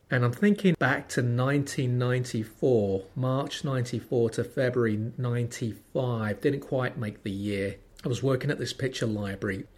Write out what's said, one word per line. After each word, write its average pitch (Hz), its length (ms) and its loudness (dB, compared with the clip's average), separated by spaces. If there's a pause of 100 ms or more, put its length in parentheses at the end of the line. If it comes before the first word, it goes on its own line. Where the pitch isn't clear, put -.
(100)
And 123 140 4
I'm 120 80 4
thinking 202 460 4
back 135 320 2
to - 120 0
nineteen 127 760 2
ninety-four, 120 1040 0 (120)
March 131 480 -2
ninety-four 123 680 0
to 117 140 -2
February 117 720 0
ninety-five, 120 1200 -2
didn't 143 200 0
quite 131 380 -2
make 104 240 -6
the 107 80 -4
year. 98 460 -2 (280)
I - 40 -2
was 113 140 -2
working 135 280 2
at 143 80 -4
this - 160 -6
picture 135 320 -2
library, 104 580 -4 (140)